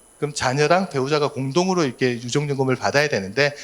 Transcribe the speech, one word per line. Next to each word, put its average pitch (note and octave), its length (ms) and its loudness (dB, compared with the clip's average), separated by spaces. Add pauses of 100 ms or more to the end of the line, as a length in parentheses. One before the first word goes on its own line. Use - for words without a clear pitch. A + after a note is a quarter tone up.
(180)
그럼 D3 140 -4
자녀랑 D3+ 580 2
배우자가 C#3+ 420 0
공동으로 E3+ 520 0
이렇게 B2+ 280 0
유족연금을 C3 640 -2
받아야 C3+ 320 0
되는데 A2+ 560 0